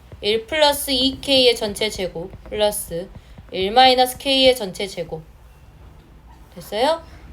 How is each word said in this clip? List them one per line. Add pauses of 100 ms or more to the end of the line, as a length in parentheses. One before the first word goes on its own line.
(220)
일
플러스
이
케이의
전체
제곱 (120)
플러스 (400)
일
마이너스
K의
전체
제곱. (1300)
됐어요? (280)